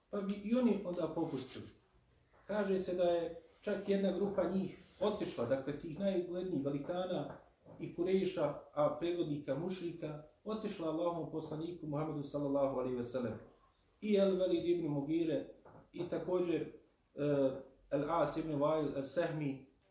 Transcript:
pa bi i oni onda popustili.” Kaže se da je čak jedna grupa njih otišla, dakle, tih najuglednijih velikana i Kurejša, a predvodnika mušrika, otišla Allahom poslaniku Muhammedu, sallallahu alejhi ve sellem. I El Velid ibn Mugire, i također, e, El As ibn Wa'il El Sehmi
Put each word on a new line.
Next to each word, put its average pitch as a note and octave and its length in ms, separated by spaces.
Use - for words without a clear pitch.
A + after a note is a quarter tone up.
pa G3+ 100
bi G3 140
i A3 100
oni A#3 300
onda F3 300
popustili.” B2+ 520
Kaže G3 320
se F#3 160
da F3 100
je E3+ 380
čak - 280
jedna F#3+ 240
grupa F#3 380
njih F#3 340
otišla, - 460
dakle, C3+ 320
tih D#3 200
najuglednijih F3+ 680
velikana E3+ 680
i E3 140
Kurejša, F3 600
a D3 260
predvodnika D3+ 580
mušrika, E3 640
otišla G3+ 440
Allahom E3 420
poslaniku D#3+ 560
Muhammedu, D3+ 360
sallallahu C#3 560
alejhi B2+ 180
ve A#2+ 80
sellem. A#2 300
I G#3+ 160
El F#3+ 200
Velid E3+ 300
ibn E3+ 220
Mugire, D3 580
i F3 160
također, F3 540
e, - 80
El D3 200
As D#3+ 260
ibn D#3+ 160
Wa'il D3 440
El C#3 60
Sehmi D3+ 640